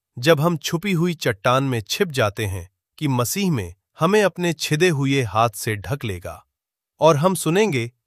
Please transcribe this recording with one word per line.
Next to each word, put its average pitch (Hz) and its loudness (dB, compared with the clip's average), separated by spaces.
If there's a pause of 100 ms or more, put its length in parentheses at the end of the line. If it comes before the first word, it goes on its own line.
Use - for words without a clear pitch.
(200)
जब 147 4
हम 170 2
छुपी 175 -4
हुई 175 0
चट्टान 131 0
में 127 -2
छिप - -2
जाते 117 -2
हैं 92 -8 (280)
कि 151 -4
मसीह 139 0
में 95 -4 (240)
हमें 202 4
अपने 175 0
छिदे 156 0
हुए 139 0
हाथ 113 0
से 110 -6
ढक 101 -8
लेगा 90 -10 (540)
और 156 6
हम 180 2
सुनेंगे 160 0 (160)